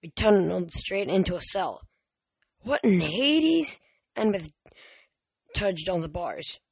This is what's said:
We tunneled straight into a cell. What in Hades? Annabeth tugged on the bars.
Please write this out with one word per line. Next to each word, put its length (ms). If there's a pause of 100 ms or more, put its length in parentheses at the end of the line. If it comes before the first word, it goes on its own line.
We 140
tunneled 580
straight 360
into 260
a 60
cell. 400 (760)
What 240
in 160
Hades? 800 (380)
Annabeth 340 (1000)
tugged 360
on 120
the 60
bars. 520 (120)